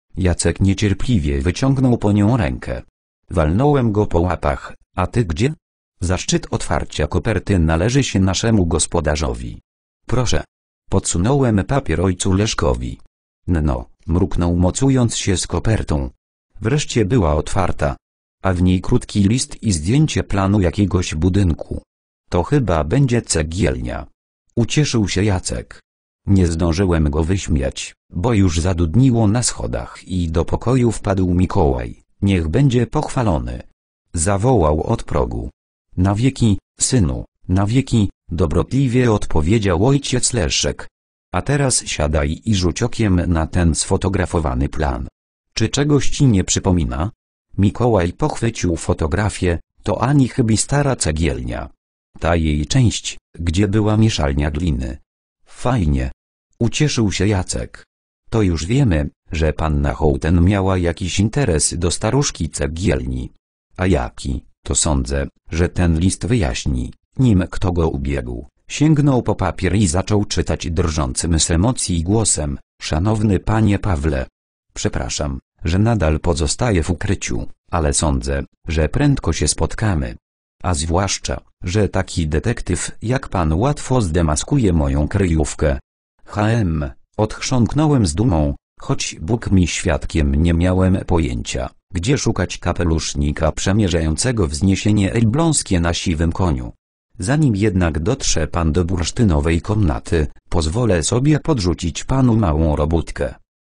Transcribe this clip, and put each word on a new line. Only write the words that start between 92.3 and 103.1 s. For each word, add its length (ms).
kapelusznika 920
przemierzającego 920
wzniesienie 640
elbląskie 680
na 140
siwym 380
koniu. 400
Zanim 380
jednak 420
dotrze 480
pan 260
do 120
bursztynowej 760
komnaty, 640
pozwolę 540
sobie 380
podrzucić 640
panu 320
małą 400
robótkę. 580